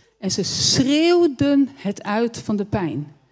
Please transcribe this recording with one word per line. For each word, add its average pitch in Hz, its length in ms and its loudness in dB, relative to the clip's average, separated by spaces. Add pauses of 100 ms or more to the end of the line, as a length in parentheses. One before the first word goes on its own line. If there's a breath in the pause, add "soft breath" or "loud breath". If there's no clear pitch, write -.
(220 soft breath)
En 190 100 -4
ze 202 120 -2
schreeuwden 285 1300 2
het - 280 -6
uit 226 340 -2
van - 180 -4
de 196 100 -2
pijn. 160 480 -4 (180)